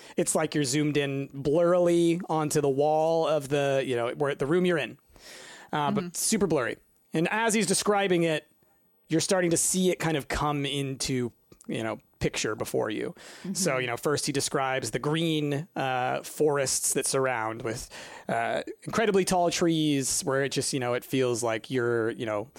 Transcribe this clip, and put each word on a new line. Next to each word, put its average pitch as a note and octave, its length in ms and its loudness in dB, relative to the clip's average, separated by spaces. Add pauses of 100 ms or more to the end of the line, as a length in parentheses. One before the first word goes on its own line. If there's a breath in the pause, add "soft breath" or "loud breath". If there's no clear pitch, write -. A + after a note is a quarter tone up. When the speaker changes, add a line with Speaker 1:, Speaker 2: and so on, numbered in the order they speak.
(160 loud breath)
Speaker 1:
it's - 200 2
like D#3+ 200 0
you're D3+ 80 4
zoomed D3 320 0
in C#3 380 -2
blurrily E3+ 960 4
onto D#3 320 2
the C#3+ 80 4
wall D#3 580 4
of C#3+ 220 0
the, C#3 360 2
you B2+ 120 0
know, A#2 180 0
where D3 200 0
the C#3+ 100 -4
room F3+ 200 2
you're F3 120 4
in, B2 200 -4 (760 loud breath)
uh, D3 180 0
but G#3 140 0
Speaker 2:
Mm-hmm. F3 80 -12
Speaker 1:
super - 340 0
blurry. C3+ 300 0 (360)
And E3 160 2
as G#3+ 240 0
he's G#3+ 140 2
describing G3 560 2
it, D#3 240 0 (600)
you're D#3+ 100 2
starting F3+ 300 2
to E3+ 80 2
see F#3 320 2
it F3 100 0
kind E3 160 0
of C3+ 140 -4
come D3 360 0
into, C3+ 680 -2 (340)
you B2 160 -4
know, A2 160 -4 (200)
picture A#2+ 360 -2
before A2+ 340 -4
you. A#2+ 260 -6 (260 loud breath)
Speaker 2:
Mm-hmm. F#3 120 -8
Speaker 1:
So, D#3+ 260 0
you B2 80 -2
know, A#2+ 100 -4
first C#3+ 280 -2
he D3 60 -2
describes C3 600 -2
the C3 80 -2
green, D3+ 760 -2
uh, C3 460 -2
forests C#3+ 720 0
that C3+ 140 0
surround A#2+ 560 0
with, A#2 260 -6 (400 loud breath)
uh, A#2 320 -2 (220)
incredibly G3+ 420 2
tall F3 260 2
trees D3+ 720 2
where C3+ 220 0
it C#3 100 -2
just, - 180 -2
you C#3+ 80 -2
know, B2 140 -2
it B2+ 100 -2
feels B2 400 0
like A2+ 280 -2
you're, A#2 400 2
you A#2+ 140 -6
know, G#2+ 340 -4